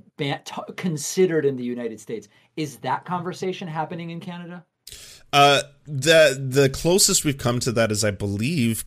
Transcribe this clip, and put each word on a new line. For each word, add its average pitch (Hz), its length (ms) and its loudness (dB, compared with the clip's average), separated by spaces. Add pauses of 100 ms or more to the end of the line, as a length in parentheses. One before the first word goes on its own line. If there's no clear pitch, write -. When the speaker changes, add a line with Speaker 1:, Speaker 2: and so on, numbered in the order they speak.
(180)
Speaker 1:
ban-, 139 280 -4
t-, - 300 -12
considered 156 680 0
in 139 100 0
the 123 80 -8
United 120 360 -6
States. 110 280 -12 (280)
Is 156 220 -8
that 131 280 -6
conversation 180 640 -6
happening 165 440 -8
in 170 80 -12
Canada? 175 440 -14 (680)
Speaker 2:
Uh, 143 300 6 (240)
the, 151 500 6 (140)
the 135 200 4
closest 175 540 2
we've 139 140 -2
come 120 220 -2
to 120 120 -2
that 113 200 2
is, 107 120 -2
I 107 60 2
believe, 110 760 -2